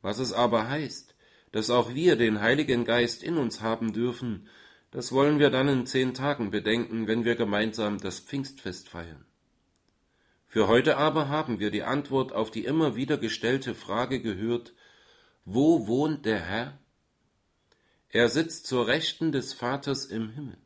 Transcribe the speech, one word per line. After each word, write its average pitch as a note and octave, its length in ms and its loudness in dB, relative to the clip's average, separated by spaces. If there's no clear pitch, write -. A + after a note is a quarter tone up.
Was G#2 180 -4
es B2+ 120 -4
aber A2+ 380 2
heißt, C#3+ 460 -8
dass G#2+ 180 -2
auch A#2+ 240 4
wir D#3 220 6
den A2 240 4
Heiligen A#2+ 460 2
Geist A#2+ 380 0
in E3 140 -2
uns A#2 240 -2
haben A2+ 300 -2
dürfen, A#2 560 -4
das - 200 -8
wollen C#3+ 280 4
wir C#3+ 100 8
dann C3 180 2
in B2+ 180 2
zehn B2+ 280 0
Tagen C3+ 380 -2
bedenken, A2 560 -2
wenn A2+ 180 0
wir A#2 100 2
gemeinsam G#2 600 0
das F#2+ 240 -8
Pfingstfest - 680 -8
feiern. E2 380 -14
Für G#2+ 200 2
heute B2 300 4
aber C#3+ 320 2
haben C#3 300 -2
wir G#2 120 -2
die G2+ 120 -2
Antwort C3 500 -2
auf A2 180 -2
die - 140 -6
immer C#3+ 320 0
wieder C#3 200 -2
gestellte A#2+ 560 -2
Frage B2 480 -4
gehört: A#2 520 -4
Wo C3 420 4
wohnt C#3+ 380 0
der G#2+ 140 2
Herr? A2+ 380 -6
Er A#2 180 4
sitzt D#3+ 400 -2
zur B2 200 0
Rechten D#3 440 0
des C3 220 -4
Vaters C3+ 500 -4
im A2 280 -6
Himmel. C3 340 -12